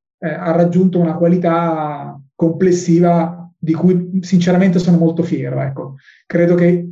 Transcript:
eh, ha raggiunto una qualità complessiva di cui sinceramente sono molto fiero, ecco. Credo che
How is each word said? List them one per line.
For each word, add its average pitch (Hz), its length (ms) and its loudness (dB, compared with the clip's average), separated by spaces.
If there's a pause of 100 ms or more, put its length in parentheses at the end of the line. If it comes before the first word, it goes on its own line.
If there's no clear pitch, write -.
(180)
eh, 165 120 -8
ha 175 220 -6
raggiunto 175 480 2
una 165 160 0
qualità 165 1000 -2 (160)
complessiva 170 1040 0 (200)
di 160 160 -4
cui 180 480 0
sinceramente 180 580 2
sono 170 180 2
molto 160 260 0
fiero, 135 380 -4
ecco. - 340 -10 (300)
Credo 175 300 2
che 175 360 2